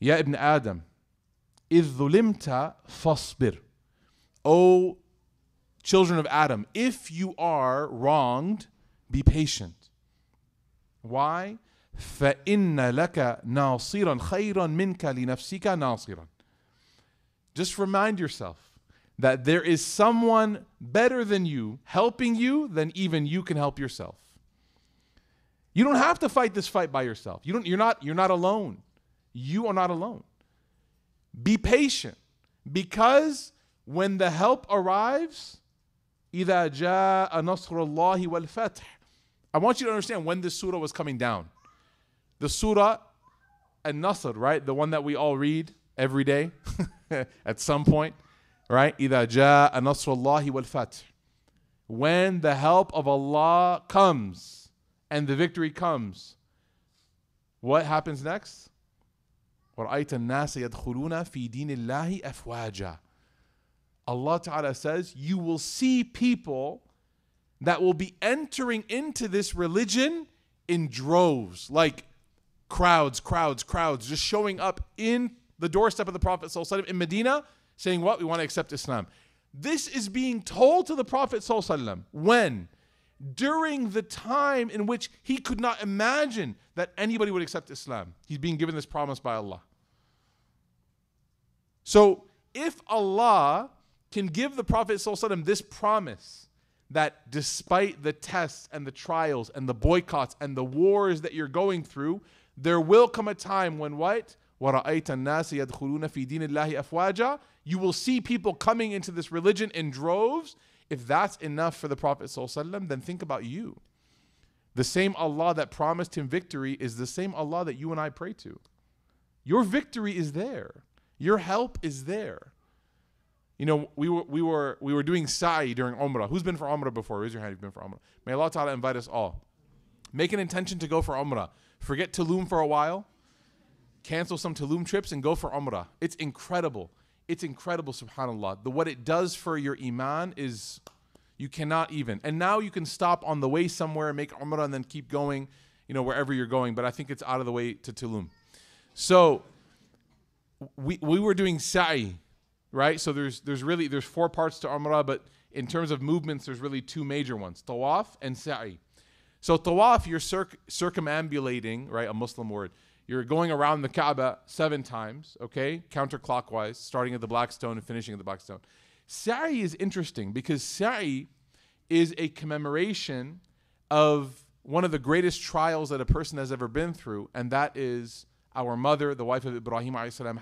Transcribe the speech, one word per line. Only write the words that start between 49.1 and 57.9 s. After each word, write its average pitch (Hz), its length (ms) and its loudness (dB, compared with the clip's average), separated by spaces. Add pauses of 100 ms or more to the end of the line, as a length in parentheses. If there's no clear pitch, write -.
جَاءَ 143 460 10
نَصْرُ 131 440 0
اللَّهِ 143 320 2
وَالْفَتْحِ. 131 540 -4 (840)
When 170 540 2
the 147 140 4
help 170 380 6
of 147 140 0
Allah 156 800 4
comes 143 840 2 (420)
and 147 160 -2
the 139 80 2
victory 165 340 0
comes, 151 640 -4 (1300)
what 151 240 4
happens 151 380 -2